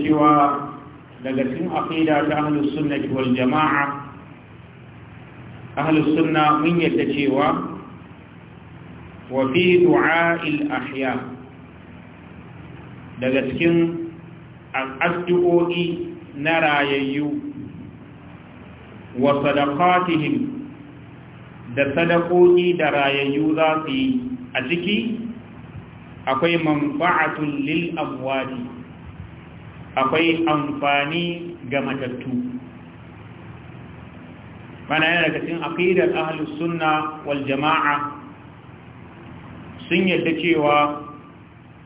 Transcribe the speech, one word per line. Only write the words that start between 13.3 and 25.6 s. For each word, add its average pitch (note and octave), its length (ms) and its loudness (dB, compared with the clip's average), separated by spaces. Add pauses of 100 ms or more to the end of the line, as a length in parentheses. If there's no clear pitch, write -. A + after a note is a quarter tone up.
cikin E3+ 640 2 (640)
addu'o'i E3+ 1400 2 (240)
na D#3+ 260 2
rayayyu, C#3+ 840 2 (1700)
wa C#3+ 240 4
sadaqatihim, D3 960 4 (1400)
da C#3 160 2
sadakoki F3 880 6
da D3+ 160 4
rayayyu C#3 600 2
za D#3 260 4
su C#3+ 80 -6
yi, C3 300 2 (340)
a C3 80 -2
ciki F3 560 -2 (1080)